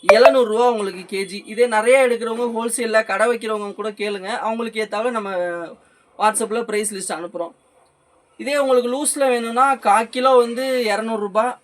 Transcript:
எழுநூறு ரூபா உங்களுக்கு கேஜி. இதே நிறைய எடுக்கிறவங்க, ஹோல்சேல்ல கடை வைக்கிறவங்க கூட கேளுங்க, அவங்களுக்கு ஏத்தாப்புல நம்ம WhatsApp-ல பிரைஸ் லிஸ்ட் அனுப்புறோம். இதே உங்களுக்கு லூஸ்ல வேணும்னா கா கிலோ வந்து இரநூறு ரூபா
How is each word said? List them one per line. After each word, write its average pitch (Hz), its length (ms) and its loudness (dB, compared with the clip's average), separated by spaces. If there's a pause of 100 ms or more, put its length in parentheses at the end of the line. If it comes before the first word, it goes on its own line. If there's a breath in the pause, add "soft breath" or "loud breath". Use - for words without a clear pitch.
எழுநூறு 247 500 6
ரூபா 240 200 4
உங்களுக்கு 190 300 -6 (100)
கேஜி. 196 260 -6 (140)
இதே 240 220 2
நிறைய 254 320 6
எடுக்கிறவங்க, 226 400 -2 (100)
ஹோல்சேல்ல 226 440 -2 (100)
கடை 202 200 0
வைக்கிறவங்க 214 500 -6
கூட 214 100 -6 (100)
கேளுங்க, 202 300 -6 (140)
அவங்களுக்கு 220 380 -6
ஏத்தாப்புல 220 360 -4
நம்ம 196 120 -8 (920 soft breath)
WhatsApp-ல 220 460 -2
பிரைஸ் 208 280 -4
லிஸ்ட் 185 220 -8
அனுப்புறோம். 170 340 -10 (880)
இதே 285 200 -2
உங்களுக்கு 247 320 2
லூஸ்ல 294 380 -2
வேணும்னா 233 320 0 (220)
கா 208 100 6 (180)
கிலோ 254 160 2 (120)
வந்து 240 220 -4 (280)
இரநூறு 220 340 -4
ரூபா 214 200 0 (160)